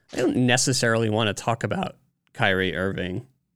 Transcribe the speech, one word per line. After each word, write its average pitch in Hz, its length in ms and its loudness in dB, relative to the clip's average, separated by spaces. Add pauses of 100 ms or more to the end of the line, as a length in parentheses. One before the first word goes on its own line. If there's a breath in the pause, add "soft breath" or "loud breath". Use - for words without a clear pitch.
(120)
I - 60 -10
don't 127 180 0
necessarily 120 760 2
wanna 107 240 0
talk - 300 -2
about 95 320 -4 (360)
Kyrie 95 440 0
Irving. 92 500 -4 (300)